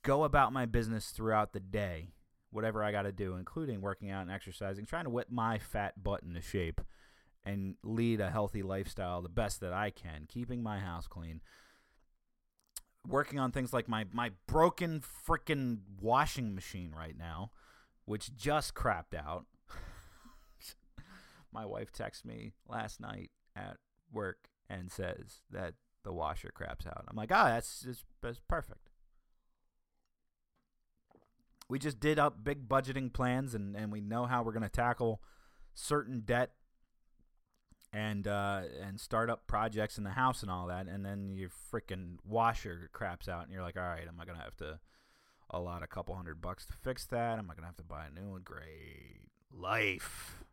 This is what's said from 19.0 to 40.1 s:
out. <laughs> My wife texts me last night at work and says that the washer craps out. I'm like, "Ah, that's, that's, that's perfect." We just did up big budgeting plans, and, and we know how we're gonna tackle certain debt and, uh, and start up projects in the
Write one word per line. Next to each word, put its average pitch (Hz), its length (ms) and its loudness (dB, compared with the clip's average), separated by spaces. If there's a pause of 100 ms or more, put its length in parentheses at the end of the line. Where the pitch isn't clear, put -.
out. 78 320 -4 (240)
<laughs> - 1800 -16
My 113 120 -6
wife 101 280 -6
texts - 320 -6
me 113 280 -10 (140)
last 110 320 -6
night 98 320 -10 (240)
at 95 220 -10 (340)
work 101 380 -4 (200)
and 92 220 -8
says - 580 -6
that 92 240 -4 (300)
the 98 100 -6
washer 78 400 -2
craps - 320 -6
out. - 220 -8
I'm - 80 -10
like, 110 160 -2
"Ah, 196 180 10
that's, - 320 0
that's, 123 220 -8 (180)
that's 120 260 -6
perfect." - 420 -4 (2750)
We 135 100 0
just 131 200 -2
did 151 200 6
up 143 240 6
big 139 240 -2
budgeting 131 440 4
plans, 127 420 2
and, 101 220 -2
and 107 160 -2
we 107 100 -4
know 113 240 0
how 120 180 4
we're 113 100 0
gonna 110 160 0
tackle 120 520 2 (520)
certain 131 480 0
debt 120 300 2 (1400)
and, 104 360 -2
uh, 101 360 0 (180)
and 98 180 -8
start 117 300 2
up - 180 -4
projects 107 500 2
in 104 60 -4
the 98 80 -4